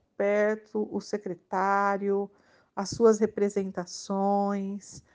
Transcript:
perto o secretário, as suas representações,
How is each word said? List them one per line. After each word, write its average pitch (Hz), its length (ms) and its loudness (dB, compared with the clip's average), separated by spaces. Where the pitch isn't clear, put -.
perto 208 760 0
o 202 100 -4
secretário, 202 1300 -2
as 196 140 -6
suas 220 300 6
representações, 202 1800 -2